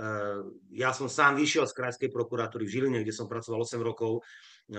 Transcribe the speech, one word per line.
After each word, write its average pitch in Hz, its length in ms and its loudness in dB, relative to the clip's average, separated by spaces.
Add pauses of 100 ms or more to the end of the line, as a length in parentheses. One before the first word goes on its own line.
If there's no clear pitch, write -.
(720)
ja 127 240 2
som 135 160 -4
sám 143 240 6
vyšiel 147 320 4
z - 80 -4
krajskej 123 400 -2
prokuratúry 120 480 -2
v 101 160 -4
Žiline, 127 240 2
kde 107 80 -2
som 107 160 -4
pracoval 117 400 -2
osem 117 160 -2
rokov. 113 400 0 (560)